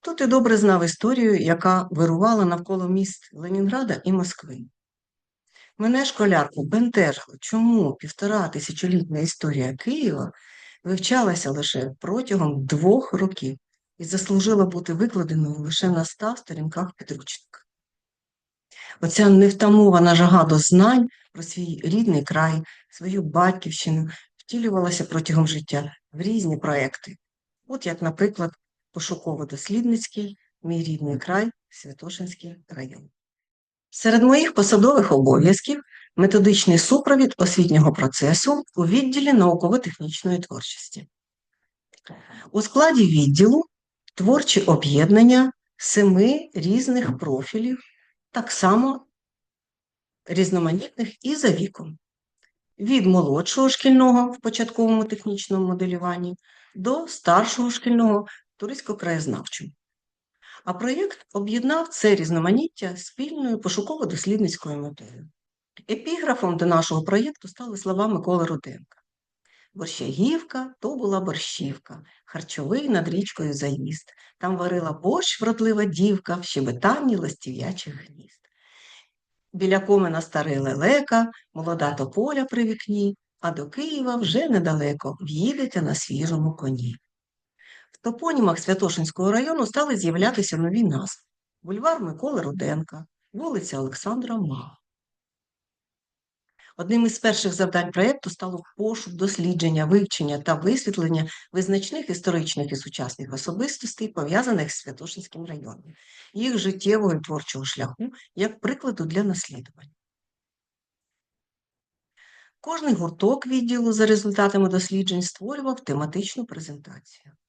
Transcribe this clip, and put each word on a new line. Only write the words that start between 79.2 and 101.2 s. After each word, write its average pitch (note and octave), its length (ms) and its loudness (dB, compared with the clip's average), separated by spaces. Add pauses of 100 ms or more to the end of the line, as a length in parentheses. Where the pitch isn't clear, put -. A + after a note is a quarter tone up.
Біля F#3+ 260 2
комина F#3 420 2
старий D3+ 360 -4
лелека, A3+ 720 2 (220)
молода D#3+ 400 -4
тополя A#3+ 520 -2
при A#3+ 180 -2
вікні, G#3 540 -2 (220)
а E3+ 120 -4
до C#3+ 180 -10
Києва C4+ 460 -6
вже A#3 340 -2
недалеко, D3+ 720 -2
в'їдете F#3+ 600 -4
на D3 140 -2
свіжому D#3 600 -4
коні". B2 400 -6 (960)
В - 60 -20
топонімах A#3 600 -2
Святошинського F#3 720 -2
району C4+ 340 0
стали C#4 320 -4
з'являтися F#3 600 -2
нові F3+ 260 -2
назви: F3 400 -4 (400)
бульвар A#3+ 380 -4
Миколи F#3 400 -8
Руденка, D#3 640 -8 (280)
вулиця G#3+ 460 -8
Олександра A3+ 580 -8
Мага. C3+ 400 -8 (2000)
Одним A3+ 280 0
із A3+ 140 -2
перших G#3+ 340 0
завдань F3 380 -2
проєкту A3 380 0
стало F3+ 340 -12 (140)
пошук, G#3+ 360 -8
дослідження, E3 720 -2
вивчення D#3+ 540 0
та D#3+ 140 -2
висвітлення E3 760 -2 (220)